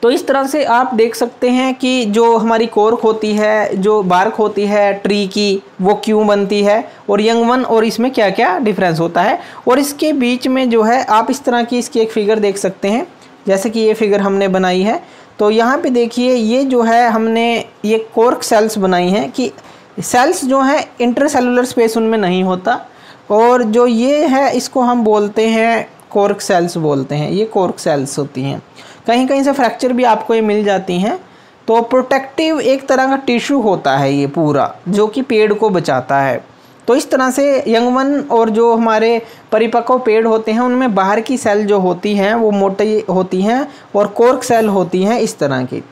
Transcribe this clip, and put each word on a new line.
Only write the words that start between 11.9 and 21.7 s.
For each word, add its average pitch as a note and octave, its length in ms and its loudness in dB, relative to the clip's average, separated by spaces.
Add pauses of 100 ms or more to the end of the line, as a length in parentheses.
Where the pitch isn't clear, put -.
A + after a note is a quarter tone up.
एक A3 120 0
figure G#3+ 280 0
देख G3+ 180 -2
सकते F#3+ 300 -4
हैं, B3 200 -2 (400)
जैसे F#3+ 220 0
कि A3 100 -4
ये A3 140 2
figure G#3 280 0
हमने G3 260 0
बनाई F#3 340 0
है। A3+ 220 -2 (360)
तो G#3 120 2
यहाँ A#3 260 2
पे E4 120 -2
देखिए B3 440 0
ये A#3+ 300 0
जो B3+ 180 0
है A#3 280 4
हमने A3+ 560 0 (200)
ये A3 300 0
कॉर्क A#3 280 2
cells A3 340 0
बनाई F3+ 300 0
हैं A3+ 240 -2
कि B3 200 -4 (520)
cells C#4+ 420 0
जो C4+ 160 2
हैं C4+ 300 0 (100)
intracellular B3 640 0
space A3+ 320 0